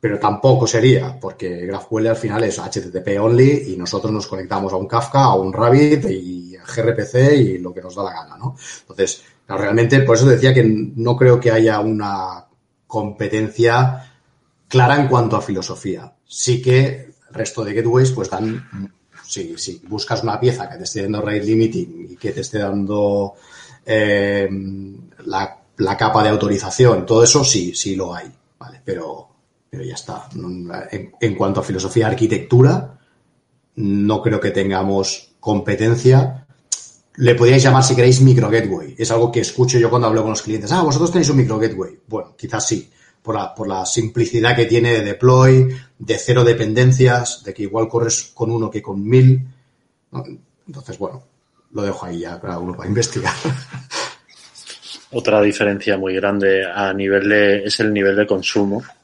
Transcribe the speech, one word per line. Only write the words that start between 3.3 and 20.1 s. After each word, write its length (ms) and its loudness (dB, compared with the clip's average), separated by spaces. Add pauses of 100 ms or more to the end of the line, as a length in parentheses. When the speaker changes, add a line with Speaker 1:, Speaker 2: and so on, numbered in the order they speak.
Speaker 1:
y 40 -8
nosotros 360 -6
nos 140 -4
conectamos 460 -6
a 40 -4
un 120 -6
Kafka, 340 0
a 140 4
un 160 -2
Rabbit 580 4
y 460 -8
a 80 -20
G 140 -10
R 160 0
P 100 -4
C 320 4
y 220 2
lo 140 -10
que 80 -12
nos 140 -16
da 80 -6
la 100 -6
gana, 240 -16
¿no? 200 -12 (240)
Entonces, 420 -4 (240)
claro, 160 -6
realmente, 380 2
por 160 4
eso 100 4
decía 260 6
que 120 6
no 520 0
creo 220 6
que 140 2
haya 260 4
una 680 -4 (440)
competencia 1300 -2 (520)
clara 300 4
en 100 2
cuanto 300 0
a 40 0
filosofía. 720 -8 (140)
Sí 340 -2
que 540 0 (140)
el 60 -20
resto 300 -8
de 100 -6
gateways, 380 2
pues, 180 -6
dan, 600 -8 (340)
si, 320 -10
si 300 -12
buscas 340 -6